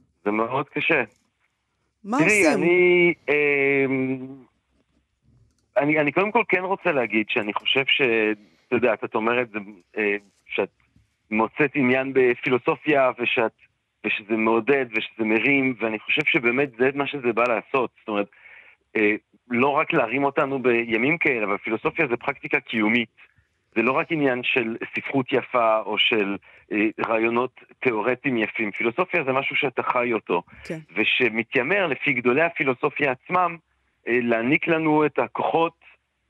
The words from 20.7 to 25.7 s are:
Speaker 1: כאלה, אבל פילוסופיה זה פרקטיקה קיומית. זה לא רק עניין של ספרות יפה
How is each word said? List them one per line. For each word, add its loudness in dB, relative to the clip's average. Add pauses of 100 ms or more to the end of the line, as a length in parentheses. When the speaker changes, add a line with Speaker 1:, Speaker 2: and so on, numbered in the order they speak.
Speaker 1:
כאלה, 0
אבל -2
פילוסופיה -2
זה -2
פרקטיקה -4
קיומית. 0 (680)
זה 2
לא 2
רק -2
עניין 0
של -2 (180)
ספרות -2
יפה 2